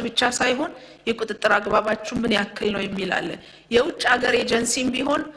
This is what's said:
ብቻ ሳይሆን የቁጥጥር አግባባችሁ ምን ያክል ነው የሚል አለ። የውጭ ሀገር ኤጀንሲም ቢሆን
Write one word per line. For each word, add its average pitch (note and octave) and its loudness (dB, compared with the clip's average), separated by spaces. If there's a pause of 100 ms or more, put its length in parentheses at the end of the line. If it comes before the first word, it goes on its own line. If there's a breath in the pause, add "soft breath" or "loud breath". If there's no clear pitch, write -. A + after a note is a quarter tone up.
ብቻ A#3+ 0
ሳይሆን B3+ 0 (320 loud breath)
የቁጥጥር G#3+ 0
አግባባችሁ G#3+ 0
ምን A#3 0
ያክል G3+ 0
ነው G3 -2
የሚል F#3+ -4
አለ። E3 -6 (400 loud breath)
የውጭ B3 2
ሀገር B3 4
ኤጀንሲም B3 0
ቢሆን C#4+ 0 (140 loud breath)